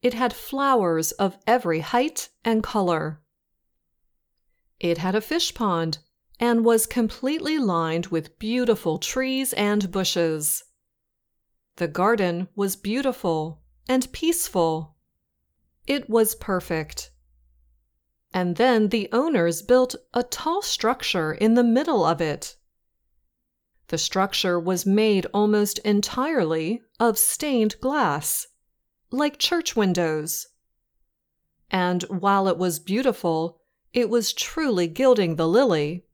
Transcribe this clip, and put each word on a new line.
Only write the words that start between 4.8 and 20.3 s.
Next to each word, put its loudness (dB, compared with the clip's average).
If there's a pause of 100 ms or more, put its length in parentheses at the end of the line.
had -2
a 2
fish -4
pond -2 (420)
and 2
was 4
completely -2
lined 0
with -4
beautiful 0
trees -4
and 0
bushes. -2 (1120)
The -4
garden 0
was -4
beautiful -4 (260)
and 0
peaceful. -2 (920)
It -4
was 4
perfect. -6 (1200)
And 0
then 4
the -2
owners 2
built 4 (160)
a 0
tall -4